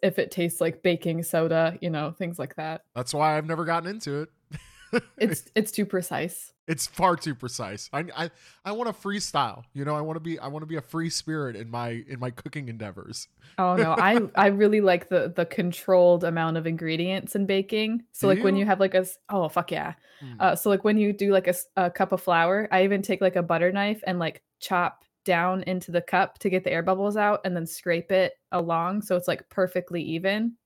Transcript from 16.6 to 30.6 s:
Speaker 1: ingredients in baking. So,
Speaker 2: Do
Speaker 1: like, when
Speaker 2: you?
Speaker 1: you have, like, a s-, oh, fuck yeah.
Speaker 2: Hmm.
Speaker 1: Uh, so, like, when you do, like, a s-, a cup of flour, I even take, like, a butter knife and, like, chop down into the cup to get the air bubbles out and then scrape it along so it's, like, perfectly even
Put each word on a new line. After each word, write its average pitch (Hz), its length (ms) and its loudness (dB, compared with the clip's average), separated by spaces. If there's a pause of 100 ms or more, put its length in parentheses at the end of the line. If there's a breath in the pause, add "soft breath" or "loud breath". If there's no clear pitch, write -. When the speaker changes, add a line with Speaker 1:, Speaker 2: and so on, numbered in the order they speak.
Speaker 1:
ingredients 165 720 -2
in 202 100 0
baking. 214 580 0 (100)
So, - 160 2
Speaker 2:
Do 190 60 8
Speaker 1:
like, 202 100 2
when 196 100 4
Speaker 2:
you? 196 60 2
Speaker 1:
you 202 40 2
have, 196 140 2
like, 190 160 4
a 185 40 6
s-, 185 180 -2 (120)
oh, 180 200 0
fuck 170 240 -2
yeah. 156 220 -4 (260 loud breath)
Speaker 2:
Hmm. 131 180 -16
Speaker 1:
Uh, 190 160 4
so, 214 140 0
like, 196 160 2
when 214 120 4
you 208 140 4
do, 202 220 2
like, 190 140 4
a 180 40 6
s-, - 240 -8
a 180 160 2
cup 185 220 0
of 180 80 -2
flour, 180 500 2
I 185 140 6
even 196 160 2
take, 196 180 -2
like, 180 160 2
a 175 80 2
butter 170 300 2
knife 208 340 -2
and, 180 120 -2
like, 165 220 -4 (200)
chop - 420 -2 (220)
down 180 380 2
into 180 280 -4
the 170 100 2
cup 180 380 0
to 202 100 -2
get 185 140 2
the - 80 -2
air 165 100 0
bubbles 196 360 0
out 208 260 2
and 185 140 -2
then 165 100 -4
scrape 170 460 -4
it 185 220 2 (180)
along 170 480 0
so 185 160 0
it's, 175 100 -4
like, - 220 -4
perfectly 180 520 -2
even 196 520 -2 (120)